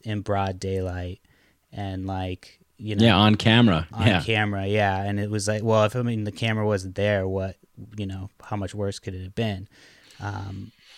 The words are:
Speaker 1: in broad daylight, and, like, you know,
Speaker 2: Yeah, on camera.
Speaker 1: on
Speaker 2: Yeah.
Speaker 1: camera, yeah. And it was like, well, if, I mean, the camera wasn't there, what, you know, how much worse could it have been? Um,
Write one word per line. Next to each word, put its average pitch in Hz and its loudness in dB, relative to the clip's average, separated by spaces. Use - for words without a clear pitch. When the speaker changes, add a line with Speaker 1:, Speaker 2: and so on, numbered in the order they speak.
Speaker 1:
in 104 -4
broad 98 -2
daylight, 92 -6
and, 95 -6
like, 92 -8
you 107 -8
know, 107 6
Speaker 2:
Yeah, 104 6
on 107 6
camera. 110 4
Speaker 1:
on 107 0
Speaker 2:
Yeah. 95 4
Speaker 1:
camera, 104 -2
yeah. 98 2
And 101 -2
it 104 -4
was 104 -2
like, 107 -2
well, 110 4
if, 107 0
I 123 0
mean, 117 -2
the 104 -4
camera 110 -2
wasn't 95 -2
there, 101 2
what, 95 -4
you 104 -6
know, 95 -8
how - -8
much 98 -6
worse 101 -4
could 98 -10
it 92 -10
have 95 -14
been? 104 -4
Um, 98 -10